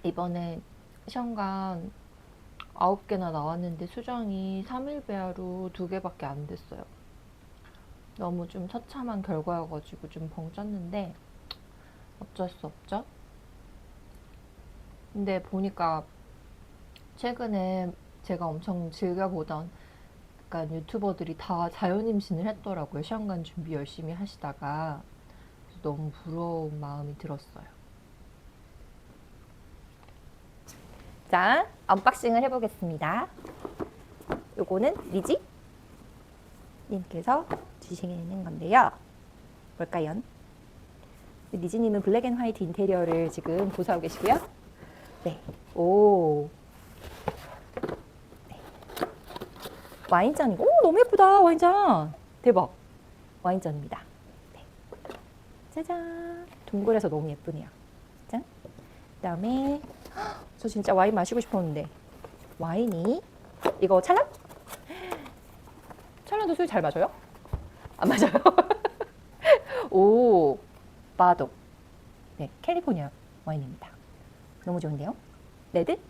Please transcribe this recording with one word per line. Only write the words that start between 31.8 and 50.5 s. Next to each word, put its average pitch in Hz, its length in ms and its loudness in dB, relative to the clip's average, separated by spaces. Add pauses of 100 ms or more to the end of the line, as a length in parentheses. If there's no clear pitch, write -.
언박싱을 233 560 4
해보겠습니다. 214 840 -2 (1300)
요거는 220 360 0 (180)
리지 190 300 0 (1500)
님께서 202 560 -2 (340)
주시는 175 640 -8
건데요. 170 480 4 (840)
뭘까요? 170 440 -4 (1300)
리지님은 208 480 0
블랙 220 240 2
앤 247 100 -2
화이트 233 280 -2
인테리어를 170 680 0
지금 180 400 -2
고수하고 175 300 -2
계시고요. 190 380 0 (840)
네. 165 160 -6 (360)
오. 170 760 6 (2000)
네. - 100 -18 (1500)
와인잔이고, 214 540 4